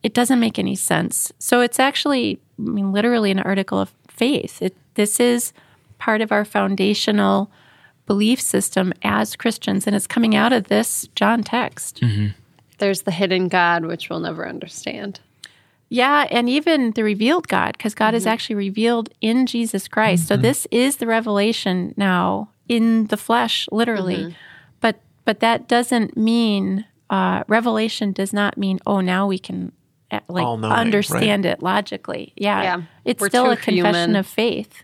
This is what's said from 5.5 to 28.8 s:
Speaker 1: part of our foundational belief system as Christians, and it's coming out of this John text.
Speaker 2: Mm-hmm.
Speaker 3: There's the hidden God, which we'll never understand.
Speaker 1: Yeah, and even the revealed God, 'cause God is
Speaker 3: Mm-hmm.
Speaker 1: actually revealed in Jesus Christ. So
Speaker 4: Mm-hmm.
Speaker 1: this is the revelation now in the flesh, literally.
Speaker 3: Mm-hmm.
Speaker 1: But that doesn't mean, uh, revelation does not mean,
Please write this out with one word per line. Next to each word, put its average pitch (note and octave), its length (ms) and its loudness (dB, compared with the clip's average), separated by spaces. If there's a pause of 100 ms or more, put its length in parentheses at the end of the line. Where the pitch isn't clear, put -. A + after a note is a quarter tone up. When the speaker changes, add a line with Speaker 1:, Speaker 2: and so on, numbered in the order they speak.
Speaker 1:
part A3 240 0
of G#3+ 100 -2
our G#3 140 2
foundational G3 1040 0 (540)
belief G#3+ 340 2
system - 540 -2 (100)
as G#3+ 320 -2
Christians, G#3 500 -4
and G3+ 100 0
it's G3+ 120 -4
coming A3+ 300 0
out A3+ 160 2
of A3 160 -2
this - 460 -2
John G#3+ 280 2
text. - 580 -6
Speaker 2:
Mm-hmm. G#2 260 0 (500)
Speaker 3:
There's G3 240 0
the G3 100 -4
hidden F#3 380 0
God, E3+ 360 2
which E3 240 -8
we'll E3 120 -6
never E3 260 -6
understand. - 720 -12 (680)
Speaker 1:
Yeah, C4+ 420 2
and A#3+ 180 2
even C#4+ 420 2
the A3+ 120 -2
revealed A3 460 0
God, - 280 -2
'cause G#3 160 -6
God A3 200 0
is A#3 100 -2
Speaker 3:
Mm-hmm. A3 60 0
Speaker 1:
actually A3+ 260 -4
revealed G#3+ 540 -2 (120)
in A#3+ 260 2
Jesus A3+ 420 -4
Christ. F#3 400 2
So G3+ 60 4
Speaker 4:
Mm-hmm. B2+ 80 2
Speaker 1:
this B3+ 280 2
is B3+ 260 2
the A#3 100 -4
revelation G#3 920 0
now F#3+ 540 2 (180)
in A3+ 380 2
the G#3+ 100 -2
flesh, A#3 540 0
literally. G#3 460 0
Speaker 3:
Mm-hmm. E3 120 -6 (1000)
Speaker 1:
But G#3+ 120 -2
that A#3 260 2
doesn't A#3+ 500 2
mean, G#3+ 680 0 (260)
uh, F#3 360 2
revelation A3 680 0
does G3 200 -4
not G#3 240 0
mean, F#3+ 300 0